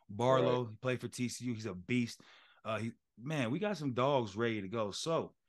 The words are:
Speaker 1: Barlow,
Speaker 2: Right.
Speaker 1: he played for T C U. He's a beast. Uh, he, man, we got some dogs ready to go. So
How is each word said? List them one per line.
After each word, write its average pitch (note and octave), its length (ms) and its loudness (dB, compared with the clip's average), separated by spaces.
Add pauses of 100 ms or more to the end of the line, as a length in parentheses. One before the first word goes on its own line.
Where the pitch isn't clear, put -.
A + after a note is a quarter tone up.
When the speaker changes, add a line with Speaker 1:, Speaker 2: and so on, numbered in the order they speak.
Speaker 1:
Barlow, B2 540 4
Speaker 2:
Right. A2+ 80 -6
Speaker 1:
he G#2+ 100 -14
played B2+ 200 0
for A#2+ 80 -4
T B2 200 -4
C A#2+ 180 -8
U. B2 80 0
He's A2 120 -6
a F#2+ 80 -4
beast. A#2+ 460 0 (440)
Uh, A2 140 -2
he, A2+ 140 -4 (280)
man, C3+ 300 -2
we D3+ 80 0
got G#3 180 -2
some D3 160 -2
dogs B2 420 2
ready A2+ 280 0
to F#2+ 60 -6
go. G#2+ 220 -2
So C3+ 440 -2 (140)